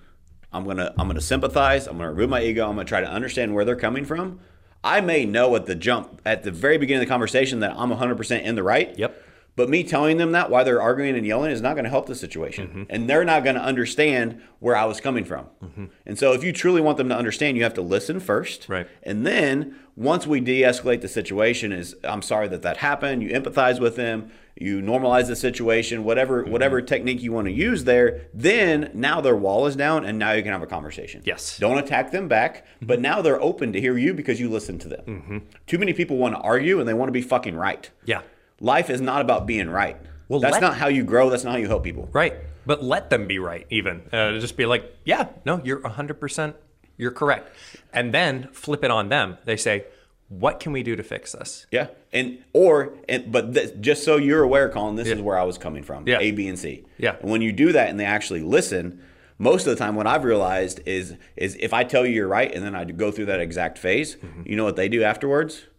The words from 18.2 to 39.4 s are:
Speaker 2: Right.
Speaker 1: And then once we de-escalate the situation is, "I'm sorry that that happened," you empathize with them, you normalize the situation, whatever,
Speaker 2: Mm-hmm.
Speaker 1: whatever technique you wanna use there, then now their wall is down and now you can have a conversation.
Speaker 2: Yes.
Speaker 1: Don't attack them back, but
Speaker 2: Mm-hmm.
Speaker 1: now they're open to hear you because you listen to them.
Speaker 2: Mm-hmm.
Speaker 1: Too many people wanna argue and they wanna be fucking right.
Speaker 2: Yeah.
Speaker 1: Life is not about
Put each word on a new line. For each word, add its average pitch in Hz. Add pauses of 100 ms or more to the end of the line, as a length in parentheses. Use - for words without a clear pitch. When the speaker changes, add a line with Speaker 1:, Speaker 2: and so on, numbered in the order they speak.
Speaker 2:
Right. 92 (160)
Speaker 1:
And 107
then 151 (200)
once 160
we 147
de-escalate 123
the 104
situation 107
is, 87
"I'm 98
sorry 107
that 90
that 85
happened," 139
you 101
empathize 131
with 117
them, 113 (240)
you 98
normalize 123
the 120
situation, 117
whatever, 123
Speaker 2:
Mm-hmm. -
Speaker 1:
whatever 127
technique 127
you 117
wanna 107
use 165
there, 123 (120)
then 160
now 143
their 131
wall 101
is 139
down 143
and 107
now 107
you 107
can 101
have 90
a -
conversation. 76
Speaker 2:
Yes. -
Speaker 1:
Don't 113
attack 139
them 185
back, 117 (160)
but 120
Speaker 2:
Mm-hmm. 120
Speaker 1:
now 156
they're 151
open 143
to 98
hear 127
you 147
because 135
you 120
listen 101
to 76
them. -
Speaker 2:
Mm-hmm. 101 (300)
Speaker 1:
Too 175
many 190
people -
wanna 123
argue 139
and 120
they 113
wanna 123
be 123
fucking 120
right. 92 (160)
Speaker 2:
Yeah. 107 (420)
Speaker 1:
Life 151
is 127
not 131
about 113